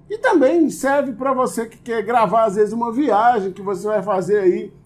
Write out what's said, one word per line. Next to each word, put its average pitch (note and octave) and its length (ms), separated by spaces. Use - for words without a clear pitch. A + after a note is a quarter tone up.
E G#4+ 120
também D#4+ 500
serve C4+ 440
pra B3+ 200
você A#3+ 320
que - 140
quer A3+ 240
gravar, A3+ 420
às G#3+ 80
vezes, G#3 180
uma A#3 200
viagem A3+ 600
que G3 120
você F#3+ 240
vai G#3+ 160
fazer F#3+ 340
aí G3+ 340